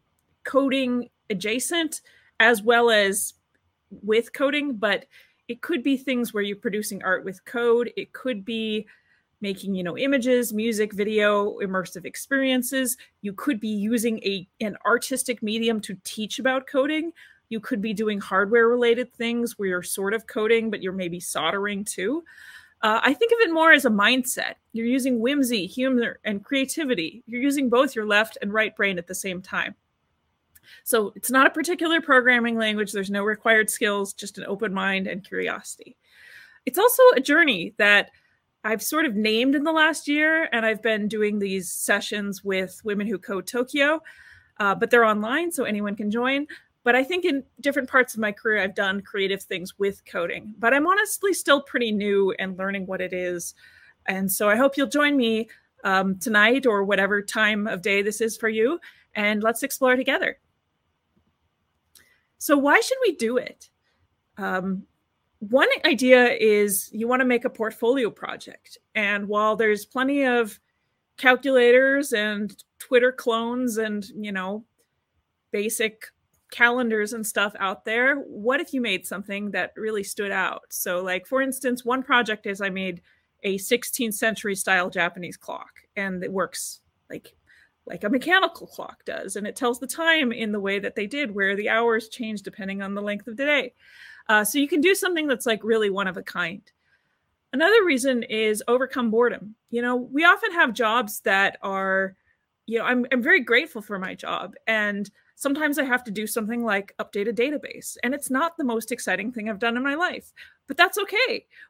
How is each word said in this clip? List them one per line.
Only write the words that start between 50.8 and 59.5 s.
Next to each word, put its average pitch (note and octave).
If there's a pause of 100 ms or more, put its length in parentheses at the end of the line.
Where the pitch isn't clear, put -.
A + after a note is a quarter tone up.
honestly G4
still C#4+
pretty A#3+
new G3+
and F#3+
learning F#3+
what F#3+
it F3+
is. F3+ (540)
And F#3+
so G#3
I G#3
hope C4+
you'll C#4
join C#4+
me, A3+ (340)
um, F#3+
tonight A3
or G3+
whatever G3
time G#3+
of F#3
day G3+
this G#3
is A3
for A3+
you, A3 (340)
and G#3
let's A3+